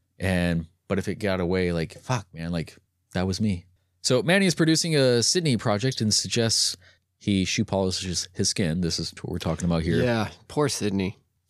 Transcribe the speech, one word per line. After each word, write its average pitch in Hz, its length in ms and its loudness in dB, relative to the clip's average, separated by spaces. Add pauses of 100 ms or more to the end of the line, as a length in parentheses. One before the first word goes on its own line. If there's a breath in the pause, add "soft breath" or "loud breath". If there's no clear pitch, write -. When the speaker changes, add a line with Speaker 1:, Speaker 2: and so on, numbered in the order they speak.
(180)
Speaker 1:
And, 87 480 0 (220)
but 98 100 0
if 95 100 -4
it 92 80 -6
got 95 240 -2
away, 90 320 0
like, 82 280 -4
fuck, 120 340 -4
man, 82 160 -8
like, 82 260 -6 (380)
that 92 120 0
was 95 140 -4
me. 101 260 -2 (360)
So 127 200 2
Manny 190 240 4
is 170 80 2
producing 160 420 2
a 127 260 4
Sydney 151 340 2
project 104 440 0
and 107 120 2
suggests - 640 0 (420 soft breath)
he 95 260 2
shoe 107 200 -2
polishes 95 680 -2
his 98 160 -2
skin. 87 320 0
This 82 180 -2
is 80 140 -8 (100)
what - 80 -8
we're 87 80 -6
talking 82 280 -2
about 85 160 2
here. 82 200 2
Speaker 2:
Yeah, 113 260 0 (200)
poor 147 200 0
Sydney. 98 500 -2 (320)